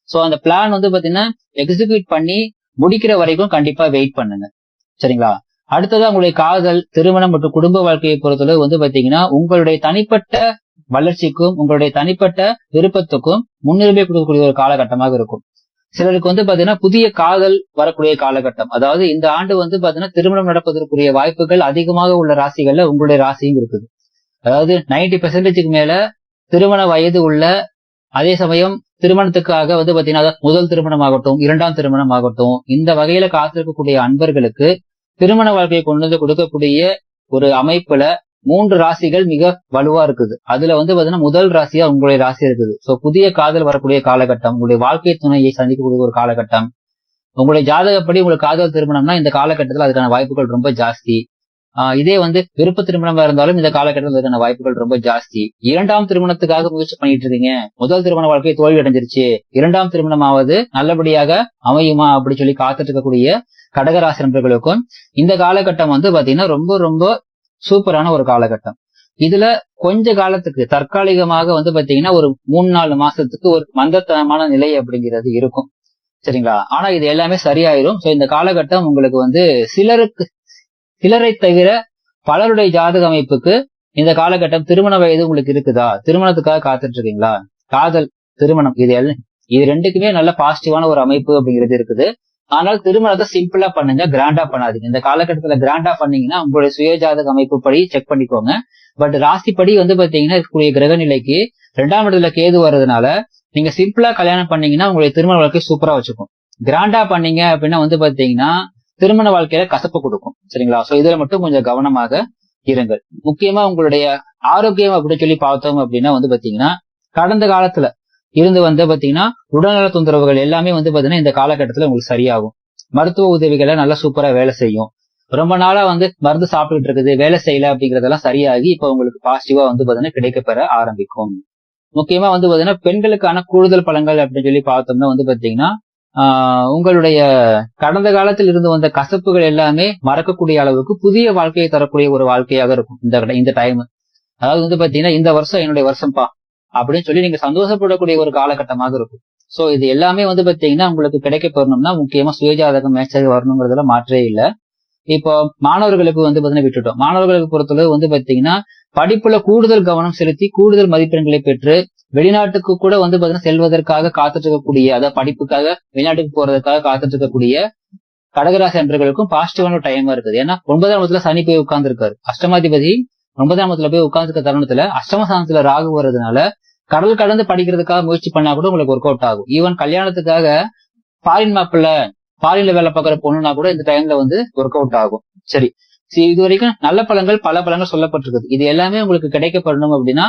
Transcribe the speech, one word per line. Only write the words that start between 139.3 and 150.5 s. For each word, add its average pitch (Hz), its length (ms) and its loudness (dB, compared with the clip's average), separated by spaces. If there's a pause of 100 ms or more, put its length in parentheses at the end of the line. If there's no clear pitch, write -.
எல்லாமே 156 420 0 (160)
மறக்கக்கூடிய 156 560 -2
அளவுக்கு 135 400 0
புதிய 208 340 2
வாழ்க்கையை 165 360 0
தரக்கூடிய 143 420 0
ஒரு 135 140 0
வாழ்க்கையாக 127 480 0
இருக்கும் 123 300 -4
இந்த, 120 160 0 (140)
இந்த 127 200 2
டைம். 123 280 -2 (600)
அதாவது 151 220 0
வந்து 165 160 -2
பாத்தீங்கன்னா 160 360 0
இந்த 160 180 2
வருஷம் 156 300 -2
என்னுடைய 151 220 0
வருஷம்ப்பா 135 420 -2 (480)
அப்படின்னு 139 320 -2
சொல்லி 160 140 0
நீங்க 175 180 -2
சந்தோஷப்படக்கூடிய 185 800 -2
ஒரு 156 140 0
காலகட்டமாக 135 640 -4
இருக்கும். 117 280 -8 (300)
So, - 180 -6
இது 135 160 0
எல்லாமே 175 380 0
வந்து 185 200 0
பாத்தீங்கன்னா 160 420 0